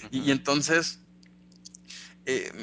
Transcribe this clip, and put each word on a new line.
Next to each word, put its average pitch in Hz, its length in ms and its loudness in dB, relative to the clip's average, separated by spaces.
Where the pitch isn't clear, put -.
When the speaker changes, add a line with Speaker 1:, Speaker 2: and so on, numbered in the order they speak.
Speaker 1:
Y, 131 180 0
y - 20 6
Speaker 2:
Ujú. - 20 8
Speaker 1:
entonces, 147 680 2
eh, 131 260 -2